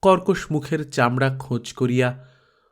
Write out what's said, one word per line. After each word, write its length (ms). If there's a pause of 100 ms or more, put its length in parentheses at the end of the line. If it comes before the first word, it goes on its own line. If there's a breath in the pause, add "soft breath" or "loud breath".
কর্কশ 500
মুখের 380
চামড়া 480
খোঁজ 340
করিয়া, 560 (440 soft breath)